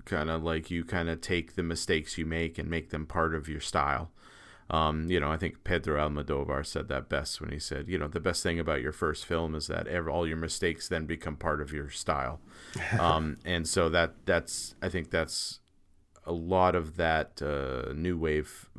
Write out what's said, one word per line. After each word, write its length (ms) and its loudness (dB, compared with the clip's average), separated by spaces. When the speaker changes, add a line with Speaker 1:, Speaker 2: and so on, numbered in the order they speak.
Speaker 1:
kinda 320 0
like 340 -2
you 140 -2
kinda 320 0
take 380 -2
the 80 0
mistakes 540 0
you 80 -2
make 320 -2
and 120 -4
make 220 -2
them 140 -4
part 300 0
of 140 -6
your 100 -6
style. 520 0
Um, 400 2
you 120 4
know, 100 2
I 60 0
think 260 -4
Pedro 340 0
Almodovar 680 0
said 240 -4
that 180 -4
best 320 -2
when 120 -6
he 80 -6
said, 280 -6
you 100 0
know, 120 -4
"The 100 -4
best 240 0
thing 160 2
about 220 0
your 100 -2
first 340 -2
film 300 0
is 120 -4
that 200 -4
ev-, 220 -2
all 180 0
your 80 -2
mistakes 540 -2
then 160 -2
become 320 -4
part 240 0
of 100 -8
your 180 -6
style." 520 -2
Speaker 2:
<laughs> 260 0
Speaker 1:
Um, 460 4
and 200 2
so 220 4
that, 380 2
that's, 560 0
I 80 -2
think 200 -2
that's 520 -2
a 80 -4
lot 420 6
of 220 -2
that, 440 2
uh, 520 -2
new 240 0
wave 600 0